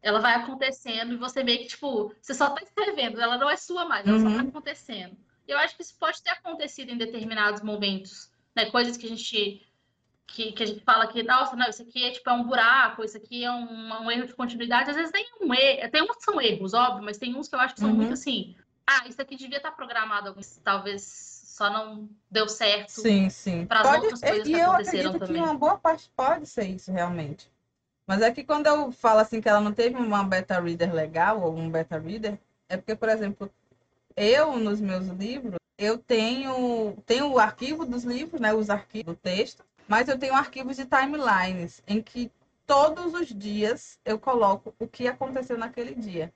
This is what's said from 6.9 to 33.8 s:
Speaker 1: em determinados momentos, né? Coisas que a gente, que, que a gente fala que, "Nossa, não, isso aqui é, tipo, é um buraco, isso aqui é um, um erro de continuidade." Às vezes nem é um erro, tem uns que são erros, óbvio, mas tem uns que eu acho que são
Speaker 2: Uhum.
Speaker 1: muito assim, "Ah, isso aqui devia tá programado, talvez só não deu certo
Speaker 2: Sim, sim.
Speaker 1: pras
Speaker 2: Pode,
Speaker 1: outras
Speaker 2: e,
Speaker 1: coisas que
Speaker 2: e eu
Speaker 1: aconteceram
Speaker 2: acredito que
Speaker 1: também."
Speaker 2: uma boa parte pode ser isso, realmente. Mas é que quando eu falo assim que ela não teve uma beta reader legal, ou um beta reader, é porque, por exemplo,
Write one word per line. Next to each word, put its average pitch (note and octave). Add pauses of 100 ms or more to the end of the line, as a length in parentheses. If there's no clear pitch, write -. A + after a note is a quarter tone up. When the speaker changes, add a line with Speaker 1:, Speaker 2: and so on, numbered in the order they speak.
Speaker 1:
em A#3+
determinados A3
momentos, G3+ (240)
né? G#3+
Coisas A#3+
que -
a A3+
gente, G#3+ (640)
que, A3
que A3+
a A3
gente G#3
fala A3
que, A3+
"Nossa, B3+
não, A#3+
isso A3
aqui B3
é, B3
tipo, -
é -
um A#3+
buraco, A#3+
isso A3
aqui A#3+
é A#3+
um, A3+
um A#3
erro A#3+
de -
continuidade." A#3+
Às C#4+
vezes D#4+
nem G#4
é A#4
um C4
erro, C4+
tem D#4
uns A4
que -
são G#4
erros, F#3+
óbvio, A#3+
mas G#3
tem B3
uns C#4+
que -
eu B3
acho B3+
que G#3
são G#3+
Speaker 2:
Uhum. A3
Speaker 1:
muito A3+
assim, B3 (320)
"Ah, C4
isso A#3+
aqui C4+
devia C4
tá D4+
programado, A3 (260)
talvez G3 (540)
só G#3
não G#3+ (220)
deu G#3+
certo G#3
Speaker 2:
Sim, G3
sim. F3
Speaker 1:
pras A3
Speaker 2:
Pode, C#4+
Speaker 1:
outras A#3+
Speaker 2:
e, -
Speaker 1:
coisas G#4
que D#4+
Speaker 2:
e E4+
eu F4+
Speaker 1:
aconteceram F#4 (120)
Speaker 2:
acredito E4+
que -
Speaker 1:
também." E4
Speaker 2:
uma D#4
boa D#4
parte D#4+
pode D4
ser G#3+
isso, F#3
realmente. F3 (580)
Mas G3
é A#3
que C4+
quando D4
eu G3+
falo A3
assim A3
que A3
ela G#3
não G#3
teve A#3+
uma G#3+
beta F#3
reader E3+
legal, E3
ou D#3+
um E3
beta D#3+
reader, G#3 (300)
é -
porque, G#3+
por A3
exemplo, G3+ (680)